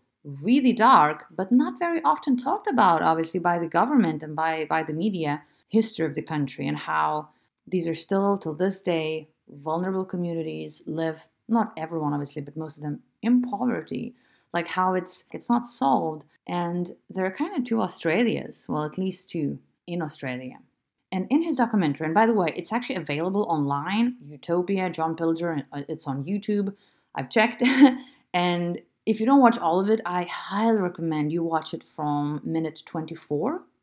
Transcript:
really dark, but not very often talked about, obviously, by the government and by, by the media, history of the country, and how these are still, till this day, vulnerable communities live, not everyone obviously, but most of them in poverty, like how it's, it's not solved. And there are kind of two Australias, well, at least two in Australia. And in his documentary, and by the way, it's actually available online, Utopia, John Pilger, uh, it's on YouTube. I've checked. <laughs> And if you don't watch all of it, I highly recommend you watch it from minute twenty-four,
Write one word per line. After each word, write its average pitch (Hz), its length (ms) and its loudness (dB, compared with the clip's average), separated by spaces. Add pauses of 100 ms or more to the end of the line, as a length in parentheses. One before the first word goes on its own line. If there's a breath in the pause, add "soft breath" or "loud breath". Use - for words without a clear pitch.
(240)
really 208 480 2
dark, 180 580 6
but 190 220 -2
not 302 260 4
very 339 240 0
often 302 320 2
talked 294 320 -2
about, 190 360 4
obviously, 165 380 0
by 175 180 2
the 165 100 -4
government 175 540 2
and 151 120 -8
by, 160 300 -2
by 160 180 0
the 156 120 -6
media, 160 480 -2 (260 soft breath)
history 220 380 2
of 143 80 -4
the 147 80 -4
country, 143 440 -4
and 147 120 -4
how 156 500 -2 (380 soft breath)
these 170 200 -2
are 165 80 -2
still, 196 440 0
till 160 160 -6
this 190 260 -2
day, 160 480 -2 (220)
vulnerable 175 540 -4
communities 160 800 -6
live, 160 400 -4 (220)
not 220 280 0
everyone 160 360 -4
obviously, 143 300 -6
but 143 140 -14
most 156 200 -10
of 147 60 -16
them 147 180 -8 (220)
in 247 200 4
poverty, - 720 -4 (380 soft breath)
like 170 160 -4
how 185 260 0
it's, 180 380 -4
it's - 160 -10
not 240 180 0
solved. 170 580 0 (220 soft breath)
And 175 460 -2 (180)
there 185 140 -2
are 190 60 0
kind 359 260 -4
of 247 80 -2
two 226 180 0
Australias, 170 840 -2
well, 151 160 -2
at 151 140 -8
least 190 320 -6
two 143 280 -4 (280)
in 175 160 -4
Australia. 131 560 -8 (520)
And 190 200 -2
in 311 120 4
his 320 140 -2
documentary, 185 480 2
and 160 100 -2
by 220 120 6
the 233 80 4
way, 180 200 2
it's - 180 -8
actually 240 240 -4
available 170 480 -2
online, 170 720 0 (100)
Utopia, 180 640 0
John 160 260 -2
Pilger, 165 560 0
uh, 143 160 -6
it's 156 180 -8
on 135 180 -4
YouTube. 202 500 -2 (400 soft breath)
I've 143 160 -6
checked. 233 380 2
<laughs> 269 40 4 (600 loud breath)
And 175 480 0 (240)
if 214 140 2
you 220 60 2
don't 277 140 8
watch 226 160 8
all 170 240 2
of 196 80 0
it, 220 160 2
I 180 200 -2
highly 220 520 0
recommend 165 560 -2
you 170 100 0
watch 160 300 -2
it 160 100 -10
from 147 640 -4
minute 160 400 -4
twenty-four, 165 800 -6 (200)